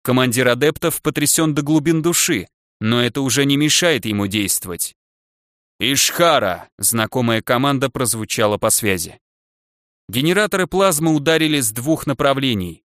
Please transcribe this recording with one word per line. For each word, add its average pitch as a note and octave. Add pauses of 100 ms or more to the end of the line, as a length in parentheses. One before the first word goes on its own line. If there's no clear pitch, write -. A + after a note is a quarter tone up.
Командир B2+
адептов D3
потрясен D3+
до D3
глубин D#3
души, D#3+ (320)
но A#2
это B2
уже C3+
не C#3
мешает D3+
ему G#2
действовать. F#2+ (840)
«Ишхара!» C3 (100)
знакомая A2+
команда C3
прозвучала A2
по G#2+
связи. F#2+ (920)
Генераторы F3+
плазмы E3
ударили D#3
с A2+
двух C#3+
направлений. C3